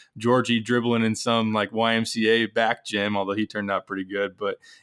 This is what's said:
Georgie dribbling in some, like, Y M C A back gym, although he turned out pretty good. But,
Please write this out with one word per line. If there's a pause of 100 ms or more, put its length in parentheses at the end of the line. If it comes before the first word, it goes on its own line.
(180)
Georgie
dribbling
in
some,
like,
Y
M
C
A
back
gym,
although
he
turned
out
pretty
good.
But, (260)